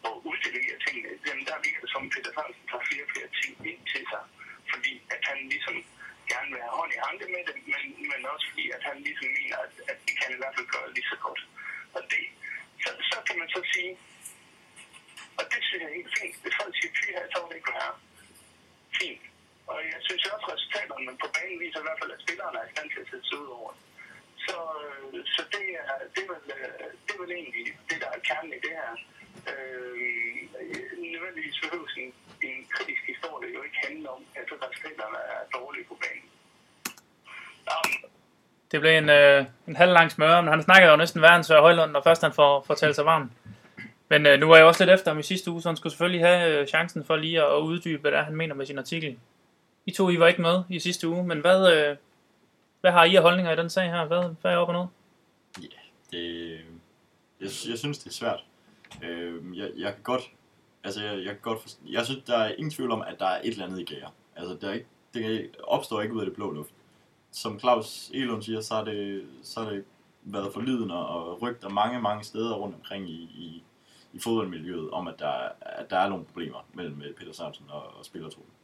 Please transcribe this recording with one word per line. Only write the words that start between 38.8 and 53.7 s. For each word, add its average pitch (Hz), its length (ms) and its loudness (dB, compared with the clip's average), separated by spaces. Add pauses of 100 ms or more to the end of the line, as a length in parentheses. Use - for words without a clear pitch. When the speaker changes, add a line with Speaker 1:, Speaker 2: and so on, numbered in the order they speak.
Speaker 2:
blev 160 160 8
en, 151 120 4
øh, 143 360 10 (220)
en 160 80 -8
halv 180 180 8
lang 165 180 8
smøre, 165 320 6
men 156 80 2
han 156 120 4
snakker 185 260 12
jo 151 60 12
næsten 165 260 2
værre 170 140 12
end 170 80 4
Sør 156 180 10
Højlund, 165 300 8
når 143 100 2
først 165 200 8
han 151 120 2
får, 143 340 6
får 151 80 2
talt 151 200 2
sig 147 100 0
varm. 151 260 2 (760)
Men, 151 180 6
øh, 139 140 10
nu 156 80 6
var 165 80 12
jeg 160 100 12
også 170 200 10
lidt 180 80 10
efter 185 180 4
ham 151 80 -2
i 143 40 -6
sidste 185 280 -4
uge, 170 100 -6
så 170 80 -2
han 160 80 -2
skulle 160 160 -6
selvfølgelig 175 280 0
have, 170 400 6
øh, 139 60 -2
chancen 160 380 -2
for 160 100 2
lige 160 280 0
at, 147 140 4
at - 20 4
uddybe, 160 420 -4
hvad 147 100 2
det 143 80 2
er, 147 40 0
han 156 120 -6
mener 156 200 -4
med 135 100 -6
sin 139 120 -10
artikel. 139 420 -8 (680)
I 185 60 -6
to, 190 180 2
I 175 100 4
var 165 80 8
ikke 170 140 4
med 175 280 2
i 175 100 -6
sidste 175 280 -4
uge, 175 200 -2
men 160 120 -2
hvad, 180 340 6
øh, 147 240 2 (840)
hvad 180 100 6
har 175 120 8
I 180 120 6
af 180 60 10
holdninger 175 300 4
i 156 40 2
den 170 140 -2
sag 180 220 0